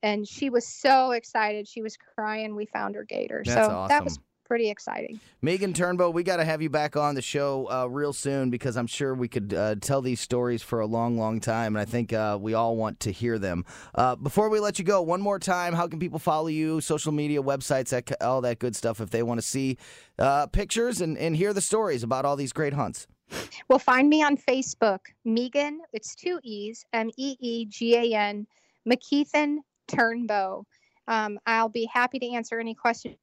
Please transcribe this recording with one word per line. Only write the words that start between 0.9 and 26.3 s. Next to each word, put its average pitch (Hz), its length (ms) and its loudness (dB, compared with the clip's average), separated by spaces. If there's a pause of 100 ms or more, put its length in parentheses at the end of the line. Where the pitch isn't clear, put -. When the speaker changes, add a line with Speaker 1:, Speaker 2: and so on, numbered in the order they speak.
Speaker 1:
excited. 214 560 0
She - 140 -10
was 220 160 -8
crying. 214 580 -6
We 208 120 -4
found 202 280 -4
her 214 80 -10
gator. - 420 -6
Speaker 2:
That's 113 220 4
Speaker 1:
So 95 200 -2
that - 160 4
was 82 100 -4
Speaker 2:
awesome. 71 100 -14 (200)
Speaker 1:
pretty 233 260 0
exciting. - 500 -8 (240)
Speaker 2:
Megan 190 300 0
Turnbow, 175 380 2
we 175 120 -2
gotta 175 200 2
have 156 180 0
you 156 100 0
back 151 260 0
on 147 180 2
the 131 60 -2
show, 139 500 -2
uh, 127 140 0
real 143 260 -2
soon, 139 380 0
because 123 260 -2
I'm 120 120 -2
sure 135 260 -2
we 123 160 -2
could, 101 240 -2
uh, 107 220 2
tell 139 260 0
these 123 180 -2
stories 123 440 0
for 117 180 -2
a 107 60 0
long, 117 300 0
long 113 220 0
time, 110 360 0
and 107 60 0
I 104 40 0
think, 113 260 -2
uh, 107 300 0
we 110 140 -2
all 117 200 2
want 110 260 -2
to 107 100 -2
hear 113 280 -2
them. 90 240 -2 (320)
Uh, 127 220 0
before 202 320 0
we 214 100 2
let 208 200 -2
you 190 40 -4
go, 190 200 4
one 175 180 0
more 202 180 0
time, 180 340 0
how 170 140 0
can 165 120 -8
people 156 200 -4
follow 156 280 2
you, 156 340 0
social 151 320 0
media, 147 280 0
websites, 135 480 0
that, 123 340 -4
all 127 180 2
that 120 180 0
good 120 160 -2
stuff, 113 240 -2
if 107 120 -6
they 117 120 0
wanna 117 200 0
see, 131 340 -2 (420)
uh, 139 280 4
pictures 220 520 0
and, 160 180 0
and 160 200 0
hear 202 160 2
the 196 80 0
stories 196 420 0
about 131 220 0
all 143 100 4
these 139 160 -4
great 147 220 -2
hunts? 127 320 -4 (640)
Speaker 1:
Well, 269 100 8
find 269 300 4
me 311 140 6
on 285 120 4
Facebook, 247 640 0 (240)
Megan, 254 560 0 (140)
it's - 220 -10
two 359 280 -6